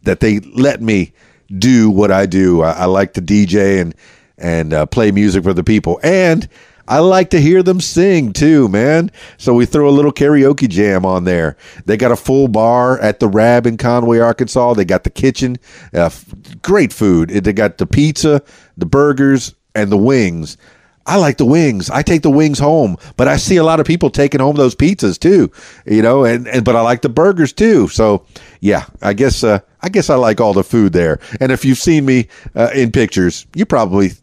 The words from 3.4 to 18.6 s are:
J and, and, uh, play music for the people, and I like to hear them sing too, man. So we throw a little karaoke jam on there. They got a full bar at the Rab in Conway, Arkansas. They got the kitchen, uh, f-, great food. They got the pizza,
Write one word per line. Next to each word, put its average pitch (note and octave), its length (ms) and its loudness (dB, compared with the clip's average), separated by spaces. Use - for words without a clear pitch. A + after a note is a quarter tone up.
J G2 340 0
and, E2+ 160 -6
and, E2 340 -4
uh, D2+ 140 0
play A2 240 0
music G2 320 0
for F#2+ 100 0
the E2+ 100 -2
people, G2+ 380 -2
and F3 480 0
I C3+ 140 -2
like F#3 300 2
to F3+ 100 0
hear F3 240 4
them F#3 160 0
sing E3 540 0
too, D3 340 2
man. C#3 420 0
So B2+ 160 -2
we A#2+ 120 4
throw D3 220 0
a - 20 4
little C#3+ 220 2
karaoke C#3 560 0
jam F#2+ 380 0
on F#2 180 -2
there. E2+ 320 -2
They G#2+ 100 -2
got A#2+ 160 0
a A#2+ 60 0
full C3+ 320 0
bar A#2+ 500 0
at G#2+ 220 -2
the A2 80 0
Rab A#2 360 2
in A#2 120 -2
Conway, A#2+ 420 0
Arkansas. A#2+ 540 0
They G#2 100 0
got F#2 220 -2
the - 40 -2
kitchen, C3 460 -4
uh, E2+ 140 0
f-, - 180 -10
great F3 300 0
food. E2+ 380 0
They G2+ 240 -2
got G#2 240 -2
the F#2+ 80 -4
pizza, D3 580 0